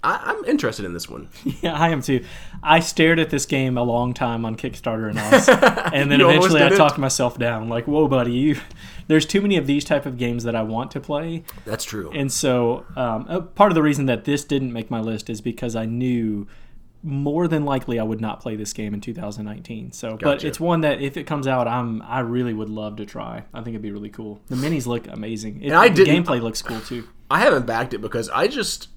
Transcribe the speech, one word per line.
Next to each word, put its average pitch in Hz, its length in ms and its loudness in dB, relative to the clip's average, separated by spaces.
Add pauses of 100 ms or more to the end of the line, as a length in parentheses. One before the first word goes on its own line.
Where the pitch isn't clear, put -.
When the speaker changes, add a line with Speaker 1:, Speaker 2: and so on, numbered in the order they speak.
Speaker 1:
I, - 200 0
I'm - 220 -4
interested 110 400 0
in 87 80 -6
this 85 160 -8
one. - 280 -14
Speaker 2:
<laughs> - 260 -6
Yeah, 170 100 0
I 156 160 2
am 151 140 0
too. 127 200 0 (400)
I 156 180 8
stared 165 380 4
at 160 120 0
this 139 160 -2
game 131 320 0
a 120 40 2
long 120 300 0
time 117 320 -2
on 113 100 -4
Kickstarter 110 540 -4
and 107 100 -2
us, 165 300 4
Speaker 1:
<laughs> 254 460 4
Speaker 2:
and 143 180 2
then 139 80 6
Speaker 1:
You 135 60 8
almost 175 220 8
Speaker 2:
eventually 160 120 6
I 139 80 8
Speaker 1:
did 190 60 6
it? - 20 6
Speaker 2:
talked 151 220 6
myself 131 400 0
down. 117 320 -2
Like, 120 160 -2
"Whoa, 147 200 4
buddy, 127 260 2
you, 139 240 2 (500)
there's 156 180 6
too 202 160 2
many 202 160 2
of 139 100 0
these 143 200 2
type 143 180 2
of 127 140 -6
games 120 260 -2
that 117 100 -2
I 113 80 0
want 113 280 -4
to 139 100 -8
play." 165 420 -6 (220)
Speaker 1:
That's 110 200 -6
true. 98 280 -8
Speaker 2:
And 139 180 -2
so, 123 540 0 (120)
um, 120 340 -2
uh, 180 100 -2
part 196 300 4
of 170 60 4
the 156 60 4
reason 147 240 2
that 117 200 0
this 143 180 0
didn't 131 300 -2
make 113 160 -6
my 117 100 -2
list 110 300 -4
is 107 100 -6
because 117 340 -6
I 113 120 -4
knew 113 600 -2 (600)
more 147 400 0
than 151 200 0
likely 131 320 -2
I 110 40 0
would 110 200 -4
not 107 180 -6
play 110 160 -8
this 107 160 -8
game 104 220 -6
in 101 80 -6
two 120 100 -10
thousand 107 320 -8
nineteen. 113 480 -12
So, 113 200 -10
Speaker 1:
Gotcha. 110 120 -10
Speaker 2:
but 143 200 0
it's 147 140 -6
one 165 240 2
that 143 200 0
if 139 160 -6
it 147 60 -8
comes 143 220 -4
out, 127 220 2
I'm, 117 320 -2
I 127 200 -4
really 120 340 -2
would 107 160 -6
love 107 260 -8
to 107 100 -8
try. 113 460 -10
I - 60 -12
think 113 160 -10
it'd 104 80 -8
be 104 100 -8
really 104 160 -10
cool. 104 400 -12
The 127 80 -6
minis 139 300 -2
look 120 220 -4
amazing. 107 540 -10
It, 143 60 -6
Speaker 1:
And 151 80 2
I 220 140 8
Speaker 2:
the 165 140 2
Speaker 1:
didn't 165 200 4
Speaker 2:
gameplay 127 160 -2
looks 113 220 -6
cool 113 180 -8
too. 120 260 -10 (240)
Speaker 1:
I 151 100 2
haven't 160 260 4
backed 117 260 -2
it 107 60 -6
because 110 320 -4
I 160 180 2
just 247 480 -6